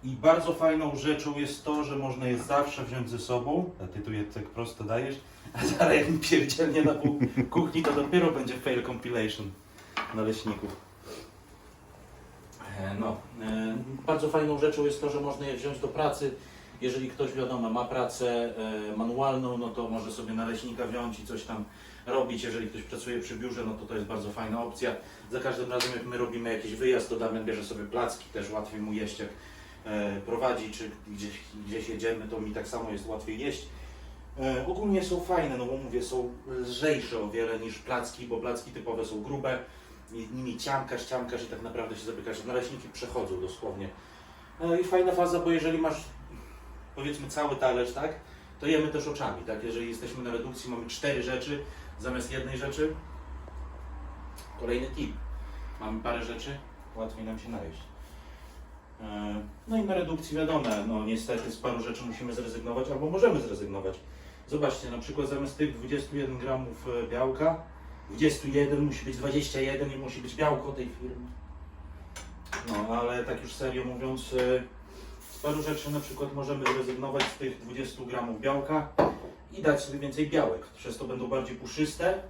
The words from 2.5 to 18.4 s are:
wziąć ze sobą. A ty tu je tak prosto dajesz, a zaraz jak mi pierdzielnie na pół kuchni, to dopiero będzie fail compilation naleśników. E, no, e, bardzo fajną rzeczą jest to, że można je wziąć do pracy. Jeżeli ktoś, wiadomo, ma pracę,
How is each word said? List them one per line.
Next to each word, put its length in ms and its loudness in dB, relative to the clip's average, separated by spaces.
wziąć 260 -4
ze 100 -2
sobą. 500 2
A 40 -6
ty 120 -6
tu 140 -4
je 100 0
tak 200 -6
prosto 400 -6
dajesz, 320 0
a 120 0
zaraz 300 8
jak 140 6
mi 100 4
pierdzielnie 600 6
na 120 8
pół 260 4
kuchni, 340 4
to 80 6
dopiero 400 6
będzie 220 0
fail 300 2
compilation 680 -2
naleśników. 600 0
E, 200 -2
no, 180 0
e, 360 0
bardzo 240 4
fajną 280 4
rzeczą 280 6
jest 160 2
to, 80 2
że 120 2
można 260 -2
je 100 -2
wziąć 220 -2
do 80 0
pracy. 440 2
Jeżeli 280 0
ktoś, 240 0
wiadomo, 360 0
ma 160 2
pracę, 680 2